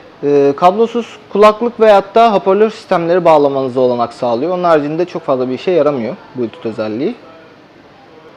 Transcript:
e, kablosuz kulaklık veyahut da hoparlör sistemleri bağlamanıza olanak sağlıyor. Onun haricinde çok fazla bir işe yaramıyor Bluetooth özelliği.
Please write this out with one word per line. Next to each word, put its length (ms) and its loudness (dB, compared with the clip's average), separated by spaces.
e, 340 2
kablosuz 600 0
kulaklık 500 2
veyahut 360 4
da 180 4
hoparlör 360 2
sistemleri 560 -2
bağlamanıza 540 2
olanak 340 0
sağlıyor. 380 -4
Onun 120 -4
haricinde 420 0
çok 180 -12
fazla 260 -2
bir 40 -4
işe 180 -4
yaramıyor 440 0
Bluetooth 300 -8
özelliği. 500 -6